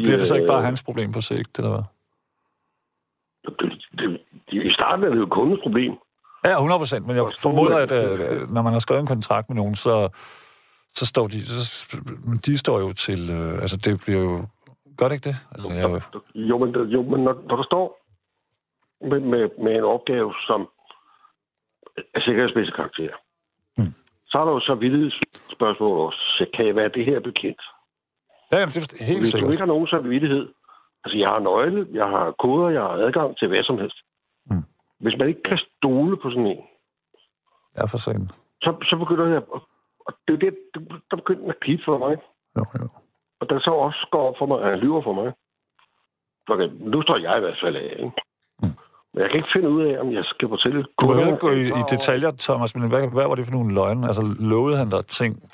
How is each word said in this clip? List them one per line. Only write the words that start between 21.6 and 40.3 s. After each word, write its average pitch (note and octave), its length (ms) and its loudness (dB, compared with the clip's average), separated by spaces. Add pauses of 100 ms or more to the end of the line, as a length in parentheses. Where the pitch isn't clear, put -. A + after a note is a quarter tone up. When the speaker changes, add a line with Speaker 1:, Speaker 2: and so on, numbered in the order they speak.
Speaker 2:
er - 60 0
sikkerhedsmæssig A#2 540 0
karakter, D#2 340 -6 (720)
Speaker 1:
Mm. G2+ 160 0 (360)
Speaker 2:
så C#3 80 0
er D#3 60 4
der D#3+ 80 2
jo B2+ 80 2
så C3+ 140 0
vilde C3+ 380 0 (380)
spørgsmål G#2 560 0
også. - 120 -8 (200)
Så F2+ 160 0
kan A2+ 120 2
jeg G2+ 100 2
være G#2+ 120 2
det A#2+ 160 -2
her C3 160 2
bekendt? - 420 -6 (920)
Speaker 1:
Ja, E3+ 60 4
jamen, F3+ 140 2
det D#3 280 -8
er A2+ 40 -10
helt F3+ 160 0
Speaker 2:
Hvis A2 120 4
du A2+ 40 2
Speaker 1:
sikkert. G2+ 160 2
Speaker 2:
ikke E3+ 80 0
har F#3+ 60 0
nogen E3 200 2
samvittighed, C#3 640 0 (560)
altså, G#2 140 -4
jeg G2 100 4
har G#2+ 100 2
nøgle, B2+ 540 2
jeg G#2+ 160 0
har F#2 300 0
koder, D3+ 300 2
jeg D#3 140 2
har G2 60 -2
adgang C3 500 0
til G#2 100 0
hvad F#2+ 140 2
som B2+ 160 0
helst. G2+ 180 -6 (540)
Speaker 1:
Mm. F2 120 0 (380)
Speaker 2:
Hvis A2 180 0
man C3 100 4
ikke - 140 -2
kan - 160 0 (180)
stole C#3+ 400 2
på C3 140 -6
sådan A#2+ 160 0
en, F#2 140 -2 (1160)
Speaker 1:
Ja, - 80 -2
for A2 140 -4
satan. G#2+ 320 -4 (320)
Speaker 2:
så, E3 80 2 (200)
så F3 60 4
begynder E3 300 0
jeg E3 100 4
at... - 240 -6 (460)
Og - 60 -10 (160)
det D#3+ 60 4